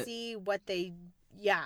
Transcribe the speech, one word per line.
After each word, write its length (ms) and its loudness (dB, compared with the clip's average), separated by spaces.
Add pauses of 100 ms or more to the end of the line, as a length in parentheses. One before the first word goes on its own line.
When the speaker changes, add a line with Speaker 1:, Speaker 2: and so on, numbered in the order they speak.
Speaker 1:
it. 40 -2
Speaker 2:
see 300 -4
what 300 -2
they, 260 -2 (480)
yeah, 260 6